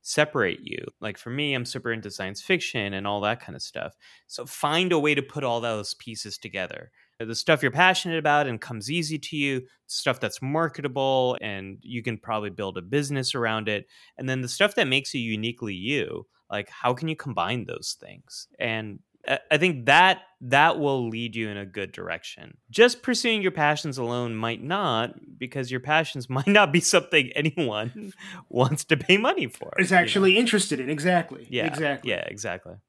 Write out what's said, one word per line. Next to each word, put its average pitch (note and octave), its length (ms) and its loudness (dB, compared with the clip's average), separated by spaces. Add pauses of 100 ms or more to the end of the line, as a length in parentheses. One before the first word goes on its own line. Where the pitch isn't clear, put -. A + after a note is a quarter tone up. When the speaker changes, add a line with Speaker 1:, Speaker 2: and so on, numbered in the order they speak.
Speaker 1:
separate D3 600 0
you? - 160 -10 (220)
Like, G2+ 180 -8
for A#2 120 -12
me, C#3 240 -2
I'm B2 100 -2
super A#2+ 280 -6
into G#2+ 180 -8
science G2 300 -8
fiction A2 540 -2
and G2 120 -6
all G2+ 160 -2
that G#2+ 180 0
kind D2+ 160 -14
of - 60 -12
stuff. - 340 -10 (320)
So B2 180 -12
find E3+ 460 0
a E3 60 4
way D3 180 4
to C#3 60 0
put C#3 200 -8
all A#2 180 0
those A2 340 -4
pieces G#2+ 440 -12
together. - 540 -10 (260)
The A2+ 160 -6
stuff D3+ 280 4
you're C3 100 2
passionate F3 460 4
about D3 280 4
and A#2 140 -4
comes A2 300 -8
easy D#3 280 -2
to - 180 -8
you, C#3 260 0 (240)
stuff - 340 -2
that's - 220 -4
marketable C3+ 1000 0
and G2 420 -8
you A#2 200 -8
can A2+ 160 -4
probably G#2+ 320 -4
build F#2+ 280 -6
a F2+ 40 -10
business C#3 520 -2
around A2 340 -2
it. G#2 180 -4 (300)
And C3 120 -8
then C3 120 -2
the B2 80 -6
stuff G3+ 280 2
that G3+ 100 2
makes C3+ 280 0
you C3+ 60 -2
uniquely A2+ 540 -4
you, A2 520 -4 (240)
like, G#2 180 -6
how - 260 -2
can D#3+ 140 -6
you D#3 80 -4
combine G2+ 480 -4
those - 340 -10
things? - 480 -18 (120)
And A2 420 -6 (260)
I, C3 120 0 (140)
I D#3 40 4
think D3 300 0
that, F3 340 8 (220)
that C#3+ 360 4
will C#3 300 0
lead A2+ 260 -6
you A2 140 -4
in G#2 80 -6
a G2+ 80 -8
good F#2+ 280 -8
direction. - 680 -10 (100)
Just A#3+ 340 6
pursuing A3+ 380 2
your F#3 120 2
passions D3 440 2
alone A#2+ 400 -2
might A2+ 260 -2
not, C#3 520 0 (240)
because B2+ 320 -6
your B2+ 100 -4
passions D3 500 0
<laughs> B2+ 60 0
might C#3 100 0
not G3+ 260 6
be C#3+ 80 6
something E3 540 4
anyone B2+ 760 -2 (200)
<laughs> - 180 -18
wants B2+ 360 2
to D#3 120 4
pay - 180 6
money C4 300 2
for, - 320 -10
Speaker 2:
It's F#3 120 2
Speaker 1:
you F#3+ 60 6
know? F3 60 8
Speaker 2:
actually F#3+ 340 4
interested G#3+ 440 2
in. C3 100 -4
Exactly. D#3 580 0
Speaker 1:
Yeah. A#2+ 180 -2
Speaker 2:
Exactly. C#3+ 440 -2
Speaker 1:
Yeah, F2+ 160 -2
exactly. F#2+ 480 -10 (140)